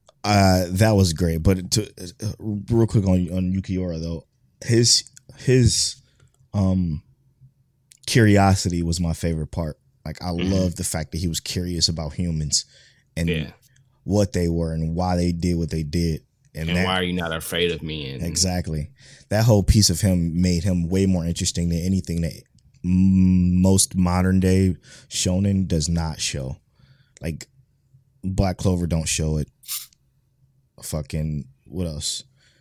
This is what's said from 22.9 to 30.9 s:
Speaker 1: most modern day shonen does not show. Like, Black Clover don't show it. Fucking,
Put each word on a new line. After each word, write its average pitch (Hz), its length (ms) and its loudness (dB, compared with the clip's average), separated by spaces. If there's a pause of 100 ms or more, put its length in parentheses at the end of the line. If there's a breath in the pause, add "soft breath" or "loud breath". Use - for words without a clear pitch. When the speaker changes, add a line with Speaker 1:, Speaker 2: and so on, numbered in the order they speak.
Speaker 1:
most 95 340 4
modern 92 440 2
day 92 360 2 (340 loud breath)
shonen 95 580 0
does 80 200 -2
not 82 320 -4
show. 65 380 -8 (640 soft breath)
Like, 78 260 -8 (760)
Black 95 340 -2
Clover 87 300 0
don't 80 200 -2
show 78 300 -2
it. 73 120 -4 (1300 loud breath)
Fucking, 76 640 -6 (200)